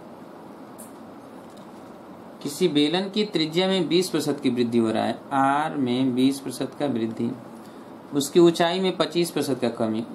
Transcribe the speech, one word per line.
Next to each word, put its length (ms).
किसी 260
बेलन 400
की 160
त्रिज्या 420
में 200
बीस 220
प्रतिशत 320
की 80
वृद्धि 280
हो 140
रहा 120
है, 140
आर 440
में 380
बीस 240
प्रतिशत 400
का 80
वृद्धि, 420
उसकी 260
ऊंचाई 400
में 180
पच्चीस 340
प्रतिशत 300
का 140
कमी, 280